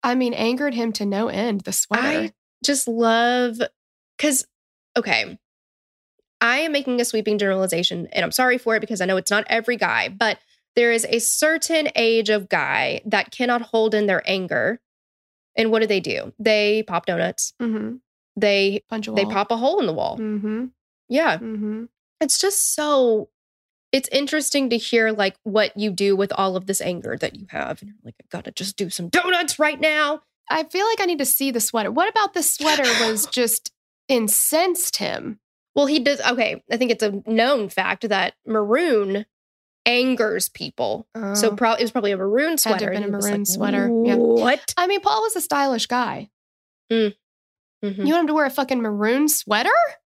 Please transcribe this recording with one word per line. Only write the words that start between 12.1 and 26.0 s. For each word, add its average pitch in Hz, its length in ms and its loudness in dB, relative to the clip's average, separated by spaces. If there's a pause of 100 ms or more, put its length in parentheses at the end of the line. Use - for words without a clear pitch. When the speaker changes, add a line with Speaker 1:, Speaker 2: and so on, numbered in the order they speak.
Speaker 2:
of 208 200 0
guy 139 580 0
that 202 240 0
cannot 240 320 -2
hold 220 320 0
in 214 120 2
their 190 200 2
anger. 185 540 -2 (760)
And 226 140 2
what 220 100 4
do 220 60 2
they 202 140 0
do? - 380 -6
They 214 440 2
pop 180 240 -4
donuts. 175 540 -2
Speaker 1:
Mm-hmm. 220 360 -4 (400)
Speaker 2:
They, 202 540 2
Speaker 1:
Punch 220 180 -6
a 220 40 -8
Speaker 2:
they 208 120 2
Speaker 1:
wall. 208 80 -4
Speaker 2:
pop 202 180 0
a 233 60 2
hole 285 240 2
in 254 60 0
the 160 80 -2
wall. - 240 -4
Speaker 1:
Mm-hmm. 214 480 -4 (420)
Speaker 2:
Yeah. 285 300 2
Speaker 1:
Mm-hmm. 220 460 -6 (360)
Speaker 2:
It's - 180 0
just - 360 0
so 262 560 2 (640)
it's 269 180 0
interesting 277 600 0
to 233 60 0
hear, 226 360 2
like, 196 320 -2
what 214 320 0
you 208 140 -2
do 196 260 2